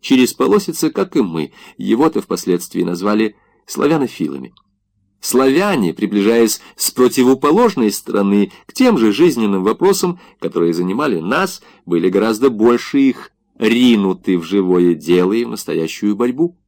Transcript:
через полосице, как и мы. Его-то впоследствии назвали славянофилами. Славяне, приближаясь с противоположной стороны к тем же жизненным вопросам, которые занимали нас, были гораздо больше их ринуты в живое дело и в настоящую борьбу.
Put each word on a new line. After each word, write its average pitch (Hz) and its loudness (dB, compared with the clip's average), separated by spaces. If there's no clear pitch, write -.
через 127 2
полосице, 180 0
как 190 -4
и 139 2
мы. 80 -6
Его-то 113 0
впоследствии 90 -4
назвали 101 -2
славянофилами. 87 -4
Славяне, 135 0
приближаясь 104 2
с - -6
противоположной 131 2
стороны 101 0
к - -20
тем 240 2
же 110 2
жизненным 113 0
вопросам, 175 0
которые 85 -2
занимали 92 -4
нас, 147 -4
были 85 0
гораздо 110 0
больше 117 0
их 135 -2
ринуты 107 2
в 85 -2
живое 90 2
дело 90 0
и 117 -2
в 117 -10
настоящую 98 -6
борьбу. 127 -2